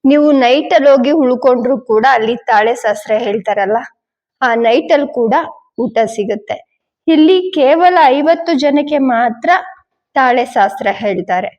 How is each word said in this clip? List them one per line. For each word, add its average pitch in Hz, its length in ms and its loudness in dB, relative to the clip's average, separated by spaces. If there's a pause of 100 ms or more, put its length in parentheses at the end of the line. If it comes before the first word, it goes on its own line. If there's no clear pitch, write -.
ನೀವು 294 260 4
ನೈಟಲ್ಲಿ 277 580 2
ಹೋಗಿ 269 220 4
ಉಳ್ಕೊಂಡ್ರು 247 680 0
ಕೂಡ 220 280 0
ಅಲ್ಲಿ 226 260 0
ತಾಳೆ 226 400 0
ಶಾಸ್ತ್ರ 220 420 -4
ಹೇಳ್ತಾರಲ್ಲ, 208 600 -2 (640)
ಆ 254 140 0
ನೈಟಲ್ಲಿ 277 580 0
ಕೂಡ 233 200 -2 (460)
ಊಟ 240 260 -6
ಸಿಗುತ್ತೆ. 202 520 -8 (500)
ಇಲ್ಲಿ 320 300 4 (140)
ಕೇವಲ 330 520 2
ಐವತ್ತು 320 500 0
ಜನಕ್ಕೆ 294 440 -2
ಮಾತ್ರ 247 520 -2 (680)
ತಾಳೆ 247 300 0
ಶಾಸ್ತ್ರ 208 460 -2
ಹೇಳ್ತಾರೆ. 190 680 -6